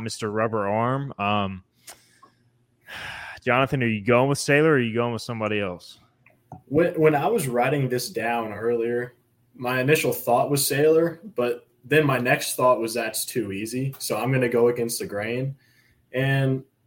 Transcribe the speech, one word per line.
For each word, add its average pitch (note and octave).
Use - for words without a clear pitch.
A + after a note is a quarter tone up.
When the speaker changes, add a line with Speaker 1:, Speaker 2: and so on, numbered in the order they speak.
Speaker 1:
Mister A2
Rubber G#2+
Arm. B2
Um, G2+
<sighs> -
Jonathan, C3
are A#2
you G#2+
going A#2+
with C#3
Saylor D3
or D#3+
are C3
you A#2
going A#2+
with A2
somebody G#2+
else? F2+
Speaker 2:
When, E3
when D#3
I D3
was G3
writing B2+
this B2
down A2+
earlier, A#2+
my B2+
initial C3+
thought B2
was C#3+
Saylor, D#3+
but A#2+
then D3
my C3
next B2+
thought B2+
was A2+
that's A2+
too G2+
easy. A#2+
So -
I'm A#2+
gonna B2+
go A#2
against A#2
the G2+
grain. A#2
And C3+